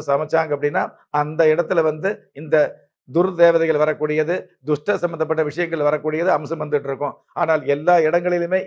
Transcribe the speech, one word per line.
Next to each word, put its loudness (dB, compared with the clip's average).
சமைச்சாங்க 0
அப்படின்னா -2
அந்த 0
இடத்துல 0
வந்து -4
இந்த 0
துர்தேவதைகள் 2
வரக்கூடியது, 0
துஷ்ட 0
சம்பந்தப்பட்ட -2
விஷயங்கள் -2
வரக்கூடியது 0
அம்சம் -4
வந்துட்டு -2
இருக்கும். -6
ஆனால் 2
எல்லா 2
இடங்களிலுமே 0